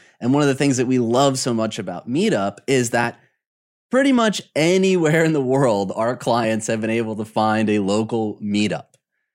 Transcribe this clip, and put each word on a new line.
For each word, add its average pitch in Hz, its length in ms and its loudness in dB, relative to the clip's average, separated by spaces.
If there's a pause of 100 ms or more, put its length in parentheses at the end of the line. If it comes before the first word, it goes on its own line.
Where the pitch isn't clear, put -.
(180)
And 123 140 0
one 143 80 4
of 143 80 4
the 131 60 2
things 135 240 0
that 127 80 0
we 127 120 0
love 127 400 2
so 127 140 -4
much 110 260 -4
about 90 300 -10
Meetup 123 580 -2
is 123 240 0
that 120 300 -2 (680)
pretty 269 220 2
much 226 280 2 (160)
anywhere 170 680 2
in 160 100 2
the 143 80 0
world, 120 520 0
our 113 220 -2
clients 113 520 -2
have 113 120 -2
been 110 80 -4
able 113 280 -4
to 107 100 -8
find 110 420 0
a 104 120 2
local 107 600 -2
meetup 104 540 -4 (400)